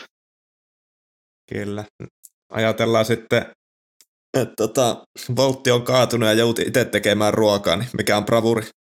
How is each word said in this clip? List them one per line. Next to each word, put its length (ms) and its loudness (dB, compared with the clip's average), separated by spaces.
Kyllä. 320 -8
Ajatellaan 520 0
sitten, 500 -2
että 220 -2
tota, 480 -2
Voltti 340 2
on 120 2
kaatunut 460 2
ja 40 4
joudut 260 2
itse 260 0
tekemään 500 0
ruokaa, 420 2
niin 200 -6
mikä 200 0
on 80 -2
bravuri? 440 0